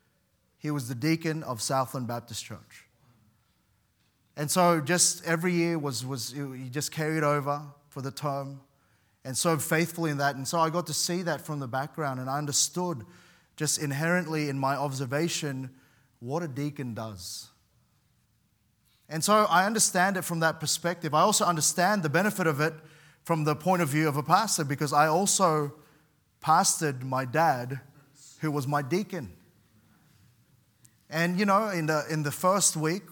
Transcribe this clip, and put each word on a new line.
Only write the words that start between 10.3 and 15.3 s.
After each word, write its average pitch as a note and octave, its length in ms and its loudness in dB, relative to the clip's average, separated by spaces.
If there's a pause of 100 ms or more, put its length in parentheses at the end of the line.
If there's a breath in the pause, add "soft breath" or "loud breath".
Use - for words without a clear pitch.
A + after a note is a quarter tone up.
And C3+ 140 -6
so F3 100 -2
I D#3+ 120 2
got E3+ 180 -2
to D3+ 60 -6
see F3 280 -2
that E3 180 -2
from D3 200 -8
the C3+ 80 -8
background, C3+ 500 -6
and B2+ 100 -6
I C#3 100 -2
understood D3+ 680 -2 (520 loud breath)
just D3+ 240 -2
inherently D#3 680 0
in C#3 100 -4
my C#3 160 0
observation C#3 960 -4 (480 soft breath)